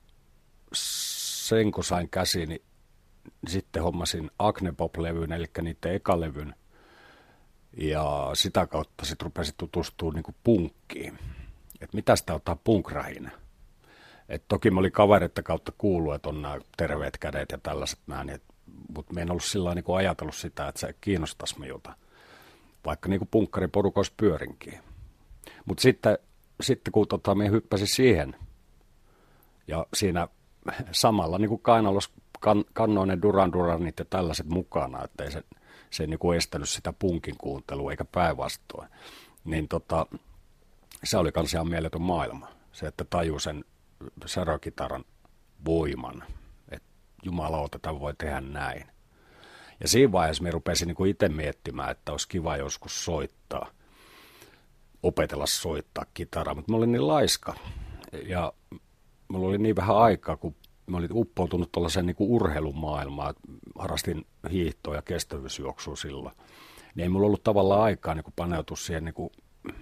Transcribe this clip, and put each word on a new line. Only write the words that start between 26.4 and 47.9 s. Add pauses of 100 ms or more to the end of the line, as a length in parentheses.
sitten
kun
tota,
mä
hyppäsin
siihen (1300)
ja
siinä (640)
samalla
niinku
kainalossa (280)
kan-,
kannoin
ne
Duran
Duranit
ja
tällaiset
mukana,
ettei
se (520)
se
ei
niinku
estänyt
sitä
punkin
kuuntelua,
eikä
päinvastoin. (560)
Niin
tota, (960)
se
oli
kans
ihan
mieletön
maailma. (240)
Se,
että
tajuu
sen (600)
särökitaran (600)
voiman, (480)
että (360)
jumalauta,
tämän